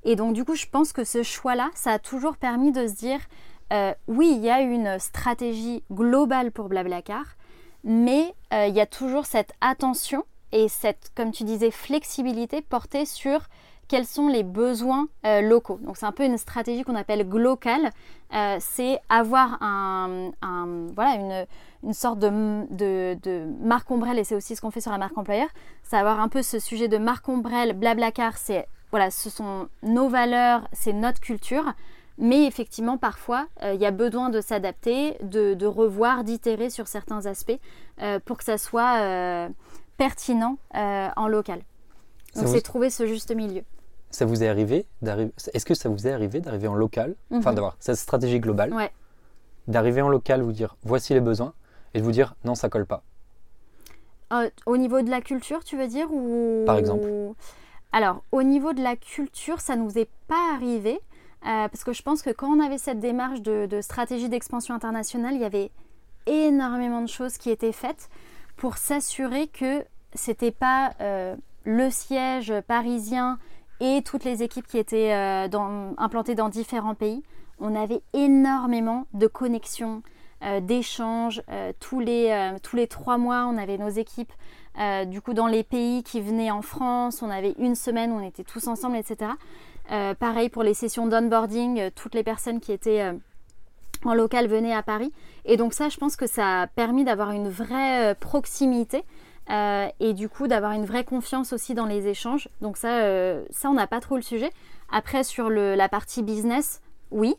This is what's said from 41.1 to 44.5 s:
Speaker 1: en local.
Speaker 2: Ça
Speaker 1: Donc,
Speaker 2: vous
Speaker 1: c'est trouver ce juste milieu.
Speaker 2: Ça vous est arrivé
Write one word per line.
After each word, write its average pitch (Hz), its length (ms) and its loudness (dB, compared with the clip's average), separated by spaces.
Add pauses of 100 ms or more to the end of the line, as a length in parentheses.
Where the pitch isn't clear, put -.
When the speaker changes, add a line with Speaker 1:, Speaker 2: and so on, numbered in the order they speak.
Speaker 1:
en 214 120 0
local. 208 320 0 (720)
Speaker 2:
Ça - 80 -4
Speaker 1:
Donc, 165 80 4
Speaker 2:
vous 240 60 4
Speaker 1:
c'est 233 80 6
trouver 254 280 2
ce 240 160 -2
juste 220 280 -4
milieu. 208 280 -4 (480)
Speaker 2:
Ça - 160 0
vous 113 160 2
est 110 60 4
arrivé 110 360 4 (160)